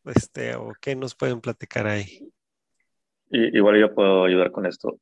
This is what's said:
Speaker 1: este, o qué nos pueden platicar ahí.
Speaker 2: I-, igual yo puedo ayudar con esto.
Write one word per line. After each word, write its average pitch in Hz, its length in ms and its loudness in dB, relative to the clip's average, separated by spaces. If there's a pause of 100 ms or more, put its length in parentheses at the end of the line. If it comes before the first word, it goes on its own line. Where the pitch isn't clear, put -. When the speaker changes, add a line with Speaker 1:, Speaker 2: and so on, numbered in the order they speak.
Speaker 1:
este, 123 500 -4
o 113 260 -12
qué 139 160 -6
nos 131 180 -10
pueden 127 260 -4
platicar 113 460 -8
ahí. 104 440 -8 (1000)
Speaker 2:
I-, 113 260 0
igual 104 240 6
yo 104 140 2
puedo 95 300 4
ayudar 92 280 2
con 101 140 -6
esto. - 360 -8